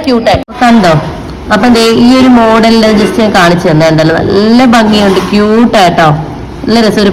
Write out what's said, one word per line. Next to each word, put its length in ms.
ക്യൂട്ട് 260
ആയിട്ട് 140
കണ്ടോ. 300
അപ്പൊ 140
ദേ 60
ഈ 40
ഒരു 180
മോഡലിന്റെ 640
just 220
ഞാൻ 180
കാണിച്ചു 320
തന്നെ, 200
ഉണ്ടല്ലോ, 280
നല്ല 460
ഭംഗിയുണ്ട്, 440
ക്യൂട്ട് 500
ആയിട്ടോ, 260
നല്ല 240
രസം. 200
ഒരു 80